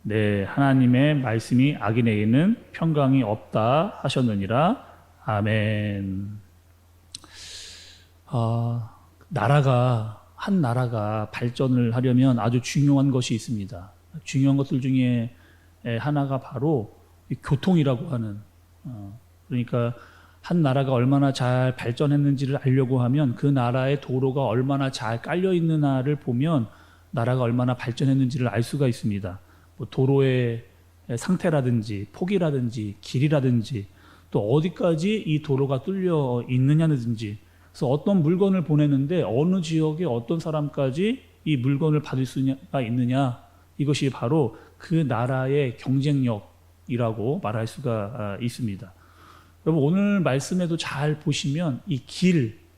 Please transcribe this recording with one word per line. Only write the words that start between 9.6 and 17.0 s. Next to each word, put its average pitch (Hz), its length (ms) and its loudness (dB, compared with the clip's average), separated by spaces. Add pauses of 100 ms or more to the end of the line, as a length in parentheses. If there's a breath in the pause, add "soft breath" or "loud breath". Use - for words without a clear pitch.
한 190 260 0
나라가 117 680 -2
발전을 120 640 0
하려면 127 460 4
아주 117 220 0
중요한 139 500 2
것이 123 220 -2
있습니다. 101 580 -8 (320)
중요한 139 320 2
것들 135 240 0
중에 123 540 0 (680 soft breath)
하나가 139 400 -2
바로 135 560 -4 (340)